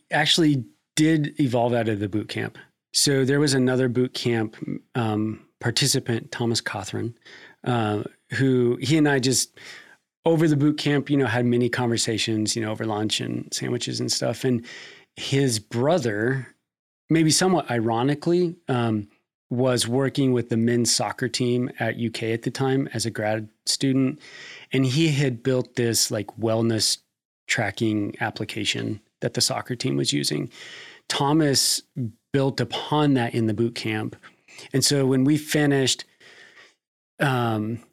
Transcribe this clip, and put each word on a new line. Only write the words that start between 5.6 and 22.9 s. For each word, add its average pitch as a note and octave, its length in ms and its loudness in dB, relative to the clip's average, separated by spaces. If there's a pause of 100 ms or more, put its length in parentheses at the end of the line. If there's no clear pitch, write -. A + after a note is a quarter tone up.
participant, A#2+ 720 -2
Thomas A#2 300 -2
Cothran, G#2 500 -6 (520)
uh, A2 400 0 (300)
who B2 460 2
he C#3 160 2
and D3+ 120 4
I C#3+ 100 4
just B2 400 0 (680)
over E3 240 4
the D3+ 80 4
boot D3 220 2
camp, C#3+ 320 0
you D3 80 2
know, C3+ 80 2
had A#2+ 180 0
many A#2+ 240 2
conversations, A2+ 880 0
you A2+ 60 -2
know, G#2+ 80 -4
over A2 160 -6
lunch G#2+ 340 -2
and A#2+ 320 -6
sandwiches B2 480 -4
and B2 100 -4
stuff. B2 340 -2
And A#2+ 200 0 (520)
his C3+ 420 0
brother, A#2+ 880 -2 (640)
maybe D#3+ 200 4
somewhat F#3 400 2
ironically, D3 880 0 (120)
um, A2+ 400 0 (420)
was B2 360 2
working C3 460 2
with A#2 160 0
the A#2 80 -2
men's A#2 380 2
soccer A2+ 340 -2
team B2 420 -2 (100)
at A2+ 160 -2
U A#2 140 -2
K A2+ 220 -4
at A2+ 100 -4
the B2+ 80 -4
time C3+ 440 0